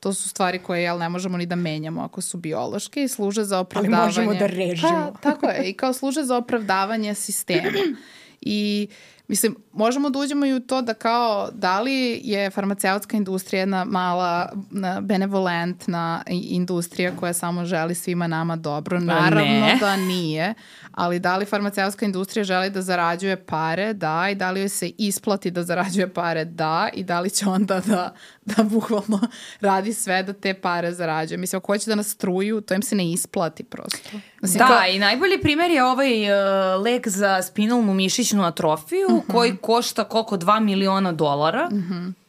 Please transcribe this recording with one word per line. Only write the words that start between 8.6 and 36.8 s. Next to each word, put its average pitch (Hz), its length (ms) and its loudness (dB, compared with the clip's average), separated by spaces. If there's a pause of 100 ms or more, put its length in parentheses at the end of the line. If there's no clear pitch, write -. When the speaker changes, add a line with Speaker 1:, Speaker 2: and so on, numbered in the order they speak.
Speaker 1:
mislim, 214 280 0 (160)
možemo 254 380 2
da 262 80 0
uđemo 285 280 0
i 269 80 2
u 262 60 0
to 262 220 -2
da 226 120 -2
kao, 226 580 0
da 196 280 0
li 254 420 0
je 202 280 -2
farmaceutska 196 680 -2
industrija 190 440 -2
jedna 190 240 0
mala, 180 680 0 (180)
na, 190 300 -4
benevolentna 180 1300 -2
i, 175 120 -2
industrija 180 720 -2
koja 175 200 -4
samo 175 320 -4
želi 170 300 0
svima 175 320 -2
nama 165 300 -2
dobro? 156 420 -4
Speaker 3:
Pa 175 60 0
Speaker 1:
Naravno 170 380 4
Speaker 3:
ne. 214 360 4
Speaker 1:
da 196 200 2
nije. 180 560 -2 (380)
Ali 175 260 0
da 175 180 2
li 196 80 0
farmaceutska 202 600 -2
industrija 196 400 -2
želi 185 260 0
da 196 120 -4
zarađuje 180 560 0
pare? 170 560 -2
Da. 170 340 -2
I 202 60 -2
da 190 160 -2
li 185 100 -2
joj 196 80 -2
se 180 220 -4
isplati 196 600 -2
da 180 120 -4
zarađuje 180 460 0
pare? 170 360 -2
Da. 165 460 0
I 190 140 -8
da 175 160 -2
li 180 100 -2
će - 180 -2
onda 190 320 2
da, 185 340 0 (280)
da 214 220 0
bukvalno 208 560 0 (400)
radi 196 340 2
sve 190 280 0
da 190 100 -6
te 196 220 -2
pare 175 380 -2
zarađuje? 165 460 -4
Mislim, 185 200 -4
ako 180 100 -10
hoće 208 180 0
da 220 80 0
nas 208 220 -2
truju, 196 440 0
to 208 140 -4
im 202 80 0
se - 120 -2
ne 190 120 2
isplati 170 580 -2
prosto. - 460 -10 (300)
Mislim, 185 180 2
Speaker 3:
Da, 240 100 10
Speaker 1:
kao 190 180 8
Speaker 3:
i 190 120 2
najbolji 254 420 2
primer 311 300 4
je 277 140 6
ovaj, 254 400 4
e, 202 100 4 (420)
lek 240 320 0